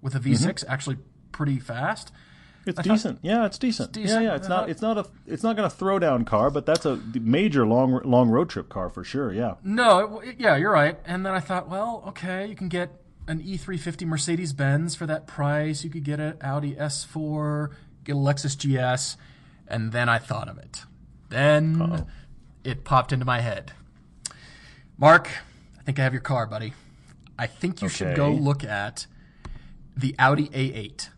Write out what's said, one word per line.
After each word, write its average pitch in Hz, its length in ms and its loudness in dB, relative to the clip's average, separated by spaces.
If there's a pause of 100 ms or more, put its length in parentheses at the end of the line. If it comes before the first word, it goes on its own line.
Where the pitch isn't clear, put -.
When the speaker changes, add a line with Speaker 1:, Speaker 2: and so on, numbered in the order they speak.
Speaker 1:
with 135 140 -4
a - 20 0
V 135 160 4
six, 170 300 2
Speaker 2:
Mm-hmm. - 80 -6
Speaker 1:
actually 135 240 -4 (340)
pretty 139 300 -2
fast." 131 500 -6 (560)
Speaker 2:
It's 180 120 -4
Speaker 1:
I 180 40 -4
thought, 180 100 2
Speaker 2:
decent. 214 300 0
Yeah, 214 240 2
it's 196 120 -4
decent. 240 320 -2
Speaker 1:
"It's - 80 -10
decent." 220 260 2
Speaker 2:
Yeah, 220 60 0
yeah. 156 60 -2
It's 185 100 -6
Speaker 1:
I - 20 -6
Speaker 2:
not, 180 140 0
Speaker 1:
thought, 165 80 -4
Speaker 2:
it's 160 120 -6
not 220 160 0
a, 196 80 -4 (220)
it's - 160 -6
not 226 100 2
gonna 202 160 0
throw 196 300 0
down 131 240 4
car, 110 260 4
but 143 160 -2
that's 160 180 2
a 135 120 0
d-, 113 240 -6
major 139 440 4
long, 127 380 4
long 123 280 6
road 120 200 4
trip - 180 -8
car 92 220 -6
for 90 140 -12
sure. 127 280 -4
Yeah. 104 300 -2
Speaker 1:
No, 214 380 6
it - 100 2
w-, 220 300 -12
yeah, 202 160 6
you're 170 160 2
right. 160 340 4
And 180 180 -4
then 190 100 -2
I 185 60 0
thought, 180 280 -4
"Well, 214 400 -6
okay, 185 400 -8
you 208 80 -12
can 190 120 -6
get 175 220 -4 (380)
an 160 120 -4
E 185 160 -8
three 185 220 -6
fifty 170 260 -8
Mercedes-Benz 160 920 0
for 170 100 -8
that 156 220 -6
price. 147 560 -2
You 165 60 -8
could 160 140 -8
get 147 140 -2
an 151 220 -4
Audi 139 360 -4
S 147 280 -4
four, 151 640 -4 (320)
get 139 140 -6
a - 20 2
Lexus 139 400 2
G 135 180 2
S." 127 400 0 (520)
And 110 240 -4
then 120 160 0
I 117 100 4
thought 110 300 -6
of - 100 -14
it. - 260 -16 (440)
Then 151 520 4
Speaker 2:
Uh-oh. 165 260 -2 (580)
Speaker 1:
it 131 180 -6
popped 131 300 2
into 127 140 0
my 127 140 0
head. 107 320 -4 (1200)
Mark, 160 320 8 (500)
I - 40 -20
think 139 160 -2
I 135 40 2
have 131 100 2
your 131 100 -4
car, 123 240 0
buddy. 110 260 -8 (680)
I 120 80 -4
think - 360 -6
you 196 60 -2
should 98 280 -2
go 143 100 4
Speaker 2:
Okay. 151 140 2
Speaker 1:
look 139 240 0
at 104 420 -6 (880)
the 131 220 -2
Audi 143 340 4
A 131 220 -2
eight. - 440 -12